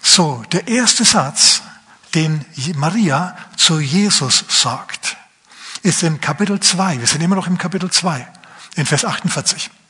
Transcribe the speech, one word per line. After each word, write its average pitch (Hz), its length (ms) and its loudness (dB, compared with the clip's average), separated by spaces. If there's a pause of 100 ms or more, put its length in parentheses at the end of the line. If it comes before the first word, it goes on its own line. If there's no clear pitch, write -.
So, 139 500 2
der - 160 -2
erste 240 360 2
Satz, - 580 2 (520)
den 156 300 2 (100)
Je-, 151 200 -4
Maria 170 640 0 (200)
zu 156 240 2
Jesus 147 680 2
sagt, - 680 -4 (680)
ist 180 220 2
in 160 160 0
Kapitel 196 400 -2
zwei. 175 400 0
Wir 117 80 0
sind 151 120 0
immer 180 140 2
noch 185 140 -2
im 180 100 2
Kapitel 180 320 -4
zwei, 143 360 -2 (500)
in 143 100 0
Vers 151 180 0
achtundvierzig. - 680 -4 (200)